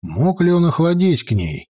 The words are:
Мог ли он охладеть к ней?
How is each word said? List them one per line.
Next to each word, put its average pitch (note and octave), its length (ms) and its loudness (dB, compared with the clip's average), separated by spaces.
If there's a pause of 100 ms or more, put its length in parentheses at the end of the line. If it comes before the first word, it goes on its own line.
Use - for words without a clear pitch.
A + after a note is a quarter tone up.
Мог A#2+ 400 -2
ли F3 100 4
он F3 140 2
охладеть E3+ 580 0
к - 80 -4
ней? E2+ 380 -4